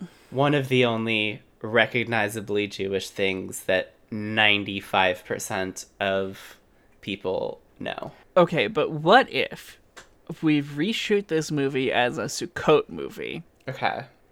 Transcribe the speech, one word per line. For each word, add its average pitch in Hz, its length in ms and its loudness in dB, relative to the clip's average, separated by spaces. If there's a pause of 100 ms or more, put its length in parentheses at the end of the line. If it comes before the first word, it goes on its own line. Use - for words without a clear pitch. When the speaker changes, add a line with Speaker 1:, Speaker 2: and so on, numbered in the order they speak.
(300)
Speaker 1:
one 143 240 2
of 135 140 0
the 127 180 4
only 113 560 -2 (180)
recognizably 110 1080 0
Jewish 98 420 -4
things 95 540 -4
that 92 280 0 (180)
ninety-five 104 1120 0
percent 95 600 -6 (160)
of 98 560 -4 (460)
people - 580 -6 (180)
know. - 340 -10 (240)
Speaker 2:
Okay, 170 300 4
but 113 240 0
what 170 400 4
if - 480 -6 (640)
we 151 200 4
reshoot 202 680 -2
this 160 240 0
movie 135 400 0
as 120 260 2
a 107 60 -2
Sukkot - 640 2
movie? 71 540 -10 (260)
Speaker 1:
Okay. 127 360 -4 (280)